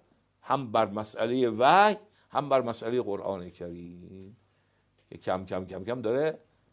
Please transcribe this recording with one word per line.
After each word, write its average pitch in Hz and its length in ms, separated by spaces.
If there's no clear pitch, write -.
هم 131 300
بر 113 140
مسئلهٔ 113 640
وحی، 170 460
هم 143 180
بر 135 120
مسئلهٔ 117 420
قرآن 98 480
کریم 87 840
که - 80
کم 92 280
کم، 92 180
کم 92 200
کم 120 180
داره 139 360